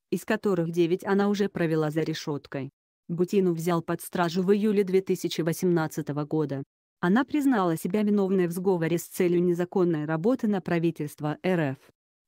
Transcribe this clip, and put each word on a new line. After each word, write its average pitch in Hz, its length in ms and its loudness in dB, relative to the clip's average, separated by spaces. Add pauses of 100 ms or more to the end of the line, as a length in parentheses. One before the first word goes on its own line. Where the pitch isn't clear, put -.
(100)
из 190 140 -4
которых 185 460 0
девять 170 340 0
она 202 240 2
уже 202 200 0
провела 156 420 0
за 156 120 0
решёткой. 143 680 -6 (380)
Бутину 180 460 2
взял 165 280 -2
под 170 200 -6
стражу 175 400 -2
в 190 100 4
июле 208 320 2
две 185 160 2
тысячи 180 400 -2
восемнадцатого 160 840 0
года. 147 380 -2 (380)
Она 208 240 4
признала 226 520 0
себя 208 260 -2
виновной 196 440 2
в 170 60 -4
сговоре 170 460 0
с - 60 -10
целью 175 380 2
незаконной 175 600 0
работы 170 420 0
на 202 140 0
правительство 160 840 -2
Р 180 180 2
Ф. 135 180 -2 (500)